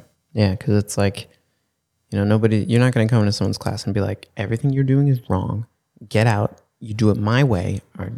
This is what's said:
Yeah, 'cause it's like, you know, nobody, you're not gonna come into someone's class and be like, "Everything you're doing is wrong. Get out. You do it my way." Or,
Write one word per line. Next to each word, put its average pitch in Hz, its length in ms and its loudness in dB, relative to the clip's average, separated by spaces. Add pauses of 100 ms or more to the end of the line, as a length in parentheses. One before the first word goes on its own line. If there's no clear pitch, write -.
(320)
Yeah, 101 240 0
'cause 107 200 -2
it's 101 220 -2
like, 101 300 -2 (840)
you 101 80 -2
know, 101 40 0
nobody, 107 460 2
you're 117 100 4
not 127 140 4
gonna 110 140 2
come 117 140 2
into 104 100 2
someone's 98 260 -2
class 98 260 -6
and 98 100 -4
be 104 60 -2
like, 101 380 -6
"Everything 113 340 -2
you're 135 120 0
doing 135 240 2
is 131 200 2
wrong. 107 380 -4 (420)
Get 110 200 2
out. 104 320 0 (200)
You 107 140 -12
do 107 160 2
it 101 80 2
my 117 260 2
way." 98 380 0 (160)
Or, - 200 -8